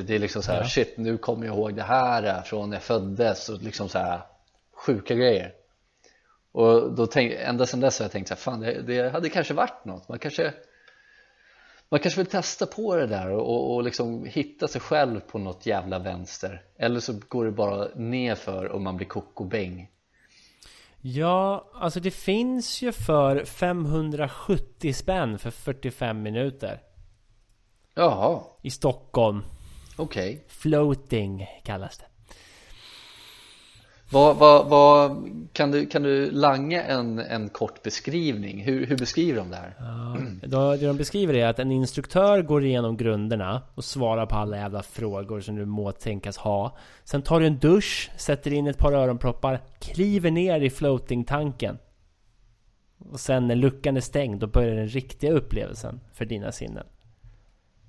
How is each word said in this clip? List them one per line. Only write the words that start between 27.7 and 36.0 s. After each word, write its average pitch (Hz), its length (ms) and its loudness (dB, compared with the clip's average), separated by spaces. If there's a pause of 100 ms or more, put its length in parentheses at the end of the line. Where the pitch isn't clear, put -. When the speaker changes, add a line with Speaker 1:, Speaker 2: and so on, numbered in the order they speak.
Speaker 1:
Jaha. 151 460 2 (220)
Speaker 2:
I 135 80 -8
Stockholm. 113 720 0 (540)
Speaker 1:
Okej. 117 520 -6
Speaker 2:
Floating 131 1000 -2 (180)
kallas 98 340 -10
det. - 60 -20 (2000)
Speaker 1:
Vad, 143 260 10
vad, 147 300 12
vad, 143 600 8 (260)
kan 143 180 2
du, 147 160 2
kan 147 160 0